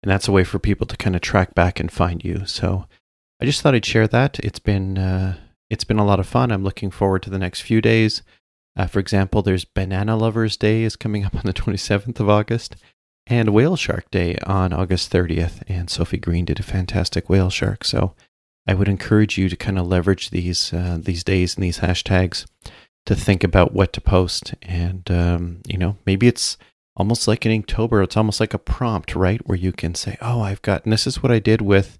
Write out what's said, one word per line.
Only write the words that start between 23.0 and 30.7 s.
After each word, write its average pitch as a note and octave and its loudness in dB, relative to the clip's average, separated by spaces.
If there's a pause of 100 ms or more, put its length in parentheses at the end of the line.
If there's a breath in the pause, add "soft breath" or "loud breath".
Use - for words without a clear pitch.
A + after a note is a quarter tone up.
to G#2+ 2
think G2 2
about F2+ 4
what - 2
to - -8
post. - 0
And, F2+ -4
um, F2 0
you - -6
know, F#2 0 (100)
maybe G2 4
it's - 0 (400 soft breath)
almost G#2+ 0
like A2 0
in A2 2
Inktober, A2 2
it's - -4
almost G#2+ 0
like A2 -2
a G2 -2
prompt, - -4
right? F#2+ 0
Where F#2 -2
you F#2 -2
can F2 -6
say, - -8
"Oh, A#2+ -2
I've G2 -4
got, - -2